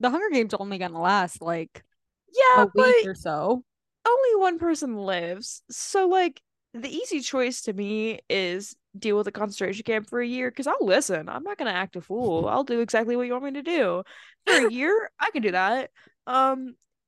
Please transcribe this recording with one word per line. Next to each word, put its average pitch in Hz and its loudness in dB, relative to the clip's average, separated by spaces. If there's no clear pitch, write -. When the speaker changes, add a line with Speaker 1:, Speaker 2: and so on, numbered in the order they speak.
Speaker 1:
the 247 4
Hunger 349 -2
Games 220 2
are 196 -2
only 196 -8
gonna 170 -6
last, 180 2
like, 165 -6
Speaker 2:
Yeah, 508 8
Speaker 1:
a - 4
week - -4
Speaker 2:
but 480 6
Speaker 1:
or 381 -6
so. 175 -2
Speaker 2:
only 480 4
one 370 2
person 302 -2
lives. 185 -6
So, 381 0
like, 359 2
the 240 -10
easy 339 -6
choice 247 -2
to 214 -6
me 214 -4
is 190 -4
deal 208 0
with 208 2
the 202 -8
concentration 202 -4
camp 214 -4
for 240 -4
a 240 -2
year 247 -4
'cause 269 -6
I'll 359 0
listen. 185 2
I'm 269 -8
not 403 -8
gonna 247 -4
act 180 -4
a 175 -10
fool. 190 -2
Speaker 1:
<laughs> - 0
Speaker 2:
I'll 254 2
do 233 0
exactly 233 0
what 247 0
you 240 -4
want 254 -6
me 277 -6
to 277 -8
do. 226 0
For - 6
a 262 4
Speaker 1:
<laughs> 214 2
Speaker 2:
year, 359 0
I 453 -2
can 294 -4
do 208 0
that. 196 0
Um, 262 0